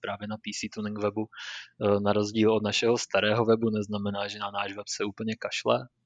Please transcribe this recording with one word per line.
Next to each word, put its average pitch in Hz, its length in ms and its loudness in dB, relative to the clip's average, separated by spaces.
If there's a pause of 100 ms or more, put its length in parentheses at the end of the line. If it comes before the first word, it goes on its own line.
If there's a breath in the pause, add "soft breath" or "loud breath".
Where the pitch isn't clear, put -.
právě 101 260 -8
na 107 100 -8
P 104 160 -10
C - 200 -8
Tuning 104 260 -6
webu, 104 260 0
eh, - 760 0
na 101 140 4
rozdíl 107 400 4
od 107 100 2
našeho 113 340 2
starého 107 480 2
webu, 113 240 4
neznamená, 101 580 -2
že 104 120 -10
na 101 120 -6
náš 101 220 -4
web 101 160 -10
se - 140 -6
úplně 110 320 -4
kašle 117 520 -2 (180)